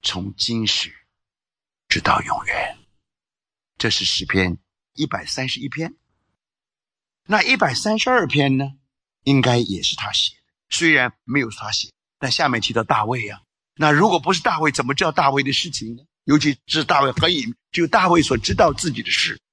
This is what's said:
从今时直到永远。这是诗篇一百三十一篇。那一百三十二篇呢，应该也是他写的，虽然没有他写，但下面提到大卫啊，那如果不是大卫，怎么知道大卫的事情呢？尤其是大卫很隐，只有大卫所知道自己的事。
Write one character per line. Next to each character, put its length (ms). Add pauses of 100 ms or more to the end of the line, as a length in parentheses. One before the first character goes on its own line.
从 320
今 320
时 260 (960)
直 120
到 220
永 240
远。 320 (1000)
这 100
是 160
诗 220
篇 320 (360)
一 120
百 180
三 240
十 120
一 80
篇。 280 (1300)
那 160
一 140
百 160
三 240
十 140
二 160
篇 300
呢， 160 (500)
应 180
该 180
也 240
是 120
他 180
写 220
的， 180 (160)
虽 240
然 320
没 160
有 100
他 200
写， 220 (260)
但 120
下 180
面 120
提 120
到 100
大 220
卫 240
啊， 140 (380)
那 100
如 200
果 100
不 140
是 80
大 180
卫， 100
怎 140
么 80
知 120
道 60
大 200
卫 120
的 120
事 160
情 260
呢？ 60 (220)
尤 140
其 280
是 180
大 160
卫 120
很 220
隐， 200 (180)
只 80
有 60
大 220
卫 120
所 160
知 180
道 200
自 180
己 100
的 80
事。 300 (120)